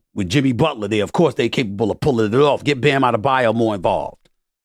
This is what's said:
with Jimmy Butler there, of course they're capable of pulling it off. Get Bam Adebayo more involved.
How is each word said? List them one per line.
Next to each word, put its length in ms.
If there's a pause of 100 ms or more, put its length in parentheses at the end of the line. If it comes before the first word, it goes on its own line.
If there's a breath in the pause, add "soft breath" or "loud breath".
(140)
with 160
Jimmy 220
Butler 360
there, 160
of 80
course 220
they're 160
capable 400
of 100
pulling 320
it 80
off. 240
Get 180
Bam 200
Adebayo 540
more 180
involved. 560 (360)